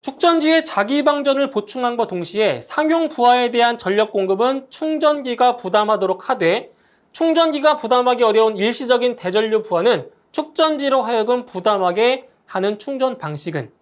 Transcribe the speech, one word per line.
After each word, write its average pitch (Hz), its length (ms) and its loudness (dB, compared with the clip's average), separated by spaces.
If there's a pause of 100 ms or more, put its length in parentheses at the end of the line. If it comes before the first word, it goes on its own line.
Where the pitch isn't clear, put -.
축전지의 320 600 2
자기 269 380 -2
방전을 277 480 0
보충함과 240 560 -4
동시에 175 540 -2
상용 311 480 -2
부하에 247 420 2
대한 233 260 2
전력 208 360 -2
공급은 220 580 -2
충전기가 277 840 0
부담하도록 196 760 0
하되 196 420 0 (380)
충전기가 311 680 2
부담하기 247 460 2
어려운 220 340 4
일시적인 240 600 0
대전류 214 460 -2
부하는 180 480 -2 (200)
축전지로 294 720 -2
하여금 233 420 -2
부담하게 208 840 0 (160)
하는 202 320 -4
충전 262 400 -4
방식은? 151 640 -8